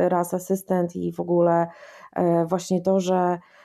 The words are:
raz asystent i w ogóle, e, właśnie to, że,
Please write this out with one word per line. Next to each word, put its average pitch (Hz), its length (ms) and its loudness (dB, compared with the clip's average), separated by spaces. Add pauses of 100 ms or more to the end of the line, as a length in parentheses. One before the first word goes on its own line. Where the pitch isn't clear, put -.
raz 175 260 0
asystent 180 640 -2
i 175 160 -4
w 170 80 -8
ogóle, 170 460 2 (500)
e, 170 300 2
właśnie 180 340 -2
to, 190 200 2
że, 180 380 0 (260)